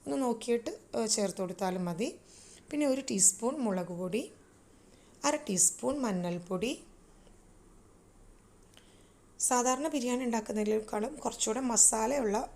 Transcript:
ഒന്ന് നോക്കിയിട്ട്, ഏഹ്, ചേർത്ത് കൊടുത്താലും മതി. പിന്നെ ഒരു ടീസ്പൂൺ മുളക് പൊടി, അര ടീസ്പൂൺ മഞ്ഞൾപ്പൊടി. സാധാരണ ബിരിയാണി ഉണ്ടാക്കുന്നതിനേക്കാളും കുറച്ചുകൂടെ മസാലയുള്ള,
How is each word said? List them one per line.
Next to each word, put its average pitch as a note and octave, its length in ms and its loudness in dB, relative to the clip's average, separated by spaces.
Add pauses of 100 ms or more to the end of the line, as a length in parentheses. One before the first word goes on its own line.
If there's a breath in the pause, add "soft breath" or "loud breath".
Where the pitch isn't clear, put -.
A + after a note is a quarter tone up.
ഒന്ന് C#4 160 -2
നോക്കിയിട്ട്, A#3 560 -2 (180)
ഏഹ്, A3+ 120 0
ചേർത്ത് G3 320 0
കൊടുത്താലും F#3 440 -2
മതി. F3 340 -4 (520 loud breath)
പിന്നെ D4 160 0
ഒരു C4 140 2 (100)
ടീസ്പൂൺ A#3 480 2
മുളക് F#3 420 -2
പൊടി, F#3+ 320 -4 (920 loud breath)
അര D4 120 4
ടീസ്പൂൺ C4 640 0
മഞ്ഞൾപ്പൊടി. F3+ 840 -2 (2500 loud breath)
സാധാരണ B3+ 480 2
ബിരിയാണി B3 360 0
ഉണ്ടാക്കുന്നതിനേക്കാളും G#3+ 920 -2
കുറച്ചുകൂടെ A3+ 440 -2
മസാലയുള്ള, A#3 960 2